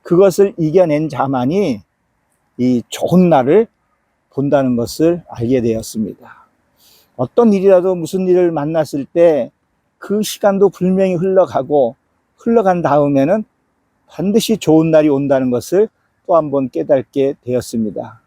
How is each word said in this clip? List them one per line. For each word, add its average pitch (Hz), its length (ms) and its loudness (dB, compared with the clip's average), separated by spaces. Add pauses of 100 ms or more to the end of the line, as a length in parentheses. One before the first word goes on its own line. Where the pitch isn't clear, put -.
그것을 196 560 2
이겨낸 156 540 0
자만이 135 720 -2 (720)
이 123 320 0
좋은 175 400 2
날을 160 380 2 (640)
본다는 135 460 -2
것을 160 520 -2
알게 120 320 -2
되었습니다. 110 880 -6 (720)
어떤 214 360 2
일이라도, 185 420 2
무슨 180 340 -4
일을 180 220 2
만났을 151 540 -4
때 160 460 2 (480)
그 202 220 -4
시간도 196 500 0
불명히 185 440 -2
흘러가고, 147 800 0 (420)
흘러간 190 460 0
다음에는 147 640 0 (640)
반드시 208 500 -2
좋은 160 320 2
날이 151 180 4
온다는 135 440 0
것을 175 360 0 (380)
또 185 80 0
한 156 160 2
번 135 200 -2
깨닫게 139 760 -2
되었습니다. 117 840 -6